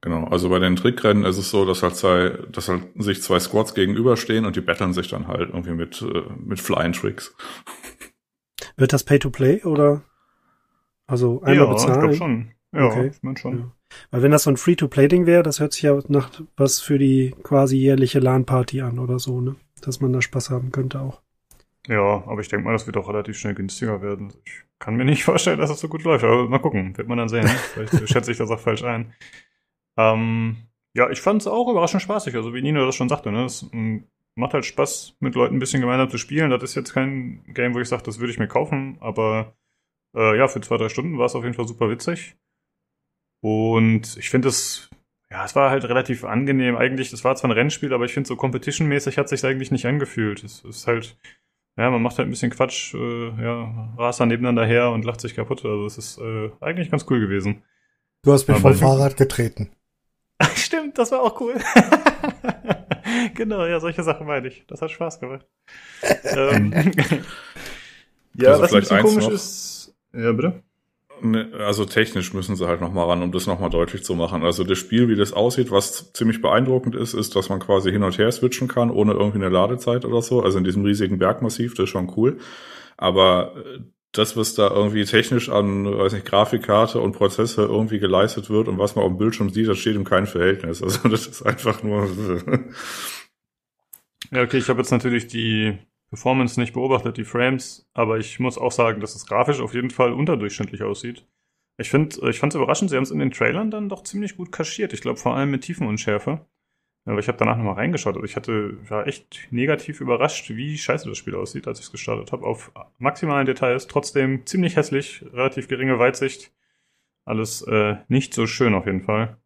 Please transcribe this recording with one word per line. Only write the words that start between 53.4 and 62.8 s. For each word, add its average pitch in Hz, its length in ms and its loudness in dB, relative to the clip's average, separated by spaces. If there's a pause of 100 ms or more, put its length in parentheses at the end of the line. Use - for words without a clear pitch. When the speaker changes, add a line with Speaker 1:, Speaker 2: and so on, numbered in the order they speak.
Speaker 3:
ja, 113 560 -6
rast 120 220 -2
dann 120 80 4
nebeneinander 120 380 2
her 120 240 4
und 113 140 -2
lacht 117 160 -6
sich 117 140 -8
kaputt. - 300 -6
Also 104 220 -4
es 107 120 -10
ist, - 200 -14
äh, 110 320 -6 (100)
eigentlich 165 300 -6
ganz - 200 -2
cool 123 100 4
gewesen. 101 420 -2 (600)
Speaker 4:
Du 139 100 6
hast 135 160 4
mich 120 80 6
Speaker 3:
Aber 104 180 8
Speaker 4:
vom 95 40 4
Fahrrad 135 380 4
getreten. 117 540 0 (680)
Speaker 3:
<laughs> - 140 2
Stimmt, 311 440 -4
das 233 140 2
war 262 100 0
auch - 180 0
cool. 240 200 -4
<laughs> - 40 -8 (1700)